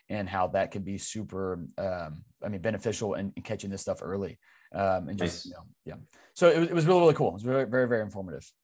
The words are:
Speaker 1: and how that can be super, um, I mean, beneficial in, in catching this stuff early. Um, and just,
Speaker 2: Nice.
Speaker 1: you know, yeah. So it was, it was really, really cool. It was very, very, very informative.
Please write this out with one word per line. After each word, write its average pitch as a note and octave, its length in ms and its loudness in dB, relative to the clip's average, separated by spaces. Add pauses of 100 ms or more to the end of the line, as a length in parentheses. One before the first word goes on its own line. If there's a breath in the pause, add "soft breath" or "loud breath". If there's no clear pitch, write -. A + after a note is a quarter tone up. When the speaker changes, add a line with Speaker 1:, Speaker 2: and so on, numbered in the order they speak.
(100)
Speaker 1:
and G2 180 -4
how F#2 200 0
that G2 220 0
can G2+ 120 -6
be F#2+ 160 -6
super, F#2+ 680 -6 (140)
um, F2 460 -6 (200)
I G2+ 60 -4
mean, G2 100 -6
beneficial G#2+ 540 -2
in, G2 220 -4
in G2+ 60 -10
catching G2+ 280 -8
this G2 100 -6
stuff - 220 -6
early. G2 360 -6 (360 soft breath)
Um, F#2 340 2
and G2 100 -6
just, - 20 -4
Speaker 2:
Nice. F2+ 260 -4
Speaker 1:
you E2+ 60 -12
know, - 120 -18 (220)
yeah. - 320 -14 (160 soft breath)
So F3 160 8
it D#3+ 80 6
was, E3 100 4
it E3+ 60 -2
was D#3+ 120 4
really, F3+ 140 8
really D#3+ 140 8
cool. C3 140 2
It E2+ 60 0
was G2+ 80 -10
very, C3 220 2
very, A#2+ 240 2
very A2+ 140 2
informative. F#2+ 420 -8 (200)